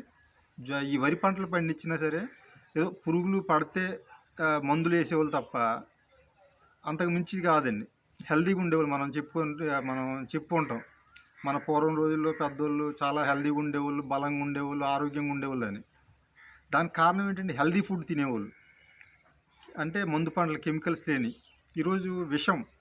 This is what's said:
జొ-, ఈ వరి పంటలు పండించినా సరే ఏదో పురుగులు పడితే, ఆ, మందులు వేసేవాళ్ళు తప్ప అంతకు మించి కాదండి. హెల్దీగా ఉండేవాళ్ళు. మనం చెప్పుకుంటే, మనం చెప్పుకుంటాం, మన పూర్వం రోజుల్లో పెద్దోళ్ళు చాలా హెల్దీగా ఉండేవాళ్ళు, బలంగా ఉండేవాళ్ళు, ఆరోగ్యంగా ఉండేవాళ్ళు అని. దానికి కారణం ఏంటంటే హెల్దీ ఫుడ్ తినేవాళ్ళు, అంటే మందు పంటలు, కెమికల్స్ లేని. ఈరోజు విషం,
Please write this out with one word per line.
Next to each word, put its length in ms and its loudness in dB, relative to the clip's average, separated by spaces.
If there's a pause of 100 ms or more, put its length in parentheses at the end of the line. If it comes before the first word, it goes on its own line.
(580)
జొ-, 240 -4
ఈ 140 0
వరి 200 4
పంటలు 300 0
పండించినా 500 -2
సరే 240 -2 (560)
ఏదో 140 2
పురుగులు 500 0
పడితే, 460 0 (560)
ఆ, 220 4
మందులు 300 2
వేసేవాళ్ళు 380 2
తప్ప 240 -2 (1300)
అంతకు 260 0
మించి 300 0
కాదండి. 460 4 (440)
హెల్దీగా 300 4
ఉండేవాళ్ళు. 320 2
మనం 180 -2
చెప్పుకుంటే, 680 -4
మనం 260 -4 (180)
చెప్పుకుంటాం, 560 -2 (640)
మన 120 0
పూర్వం 400 2
రోజుల్లో 360 2
పెద్దోళ్ళు 680 -2
చాలా 220 2
హెల్దీగా 300 2
ఉండేవాళ్ళు, 480 -2
బలంగా 400 -2
ఉండేవాళ్ళు, 420 -4
ఆరోగ్యంగా 480 0
ఉండేవాళ్ళు 340 -4
అని. 160 -8 (920)
దానికి 200 0
కారణం 340 4
ఏంటంటే 260 -4
హెల్దీ 260 4
ఫుడ్ 260 -2
తినేవాళ్ళు, 440 -2 (1300)
అంటే 260 -2
మందు 260 0
పంటలు, 280 0
కెమికల్స్ 500 -2
లేని. 240 0 (460)
ఈరోజు 320 0 (120)
విషం, 420 0 (160)